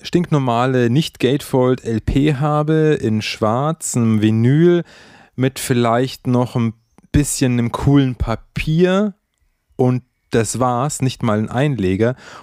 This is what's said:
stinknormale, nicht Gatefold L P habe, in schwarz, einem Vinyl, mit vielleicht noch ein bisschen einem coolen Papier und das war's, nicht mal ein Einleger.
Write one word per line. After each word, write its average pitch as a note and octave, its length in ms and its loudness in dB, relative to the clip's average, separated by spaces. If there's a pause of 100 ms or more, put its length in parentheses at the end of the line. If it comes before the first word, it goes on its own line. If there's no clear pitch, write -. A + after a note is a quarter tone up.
stinknormale, B2+ 840 0
nicht C#3 320 -2
Gatefold C3 640 0
L A2+ 160 -2
P C#3+ 340 0
habe, D3+ 680 0
in A2 200 0
schwarz, B2+ 760 -4
einem A2 280 2
Vinyl, C#3 640 2 (520)
mit C3 240 -2
vielleicht A#2+ 680 -2
noch B2 300 0
ein A#2 180 -2 (380)
bisschen C#3 400 0
einem A#2+ 180 0
coolen C#3 460 2
Papier F3+ 960 -2 (640)
und B2+ 260 0 (280)
das A2+ 280 -2
war's, B2+ 420 -2
nicht C3 220 -4
mal A2 160 0
ein A2 100 -4
Einleger. A#2 680 -2 (260)